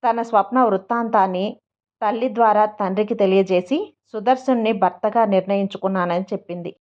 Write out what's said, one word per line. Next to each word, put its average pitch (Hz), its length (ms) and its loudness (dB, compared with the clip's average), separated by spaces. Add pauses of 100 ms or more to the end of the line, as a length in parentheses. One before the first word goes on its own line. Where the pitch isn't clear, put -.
(100)
తన 233 120 -2
స్వప్న 233 400 2
వృత్తాంతాన్ని 208 920 0 (520)
తల్లి 226 260 -4
ద్వారా 214 300 4
తండ్రికి 208 500 -4
తెలియజేసి, 196 800 0 (180)
సుదర్శనుని 233 600 0
భర్తగా 208 520 0
నిర్ణయించుకున్నానని 190 1080 -2
చెప్పింది. 175 540 -10